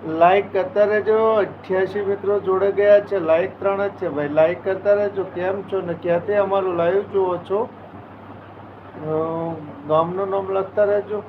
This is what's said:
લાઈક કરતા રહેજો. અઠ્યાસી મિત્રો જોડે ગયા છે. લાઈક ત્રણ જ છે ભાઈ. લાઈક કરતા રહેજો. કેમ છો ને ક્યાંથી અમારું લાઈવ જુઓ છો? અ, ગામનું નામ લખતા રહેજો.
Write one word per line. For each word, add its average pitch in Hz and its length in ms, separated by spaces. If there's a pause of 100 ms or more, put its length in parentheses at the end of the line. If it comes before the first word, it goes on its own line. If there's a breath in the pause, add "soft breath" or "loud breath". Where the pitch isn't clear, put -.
લાઈક 180 460
કરતા 190 300
રહેજો. 220 520
અઠ્યાસી 190 680
મિત્રો 202 340
જોડે 190 320
ગયા 202 280
છે. 196 200
લાઈક 170 400
ત્રણ 196 280
જ 196 40
છે 185 180
ભાઈ. 143 200
લાઈક 160 340
કરતા 196 300
રહેજો. 202 300
કેમ 185 380
છો 190 200
ને 170 120
ક્યાંથી 180 400
અમારું 196 420
લાઈવ 175 260
જુઓ 185 360
છો? 202 320 (1400)
અ, - 20 (760)
ગામનું 175 420
નામ 190 220
લખતા 190 320
રહેજો. 202 460